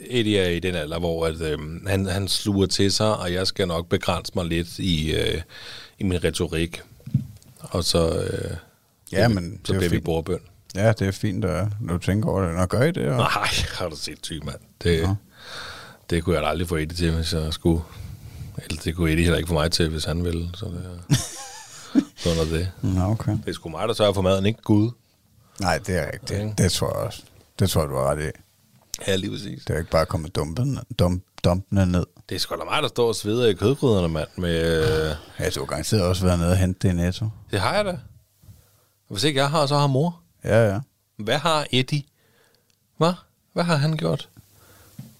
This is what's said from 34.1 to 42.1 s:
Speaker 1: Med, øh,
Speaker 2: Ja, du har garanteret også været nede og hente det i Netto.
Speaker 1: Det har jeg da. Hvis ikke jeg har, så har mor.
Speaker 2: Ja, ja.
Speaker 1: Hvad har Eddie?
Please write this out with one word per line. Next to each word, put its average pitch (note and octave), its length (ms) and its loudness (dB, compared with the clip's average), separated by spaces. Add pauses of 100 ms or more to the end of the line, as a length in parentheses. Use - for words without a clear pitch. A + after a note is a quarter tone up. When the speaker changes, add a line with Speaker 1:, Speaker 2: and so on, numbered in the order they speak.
Speaker 1:
Med, E2 460 2 (260)
øh, D2+ 60 -2 (240)
Speaker 2:
Ja, E2 100 0
du D#2 100 -4
har C2+ 60 -4
garanteret D2+ 380 0
også F2+ 220 2
været F2 140 4
nede E2+ 120 4
og F#2 60 6
hente F#2 300 2
det F#2 60 4
i E2+ 40 0
Netto. F2+ 280 0 (260)
Speaker 1:
Det G#2 80 0
har A#2+ 160 0
jeg G#3 100 2
da. F#3 120 -4 (1120)
Hvis G2+ 140 -4
ikke C#3+ 160 2
jeg C#3 100 2
har, D3+ 160 2
så C#3+ 120 2
har C#3+ 100 4
mor. D3 340 0 (220)
Speaker 2:
Ja, A2 300 4
ja. G2 60 -2 (380)
Speaker 1:
Hvad A2+ 200 0
har D3+ 340 0
Eddie? C3 320 2 (960)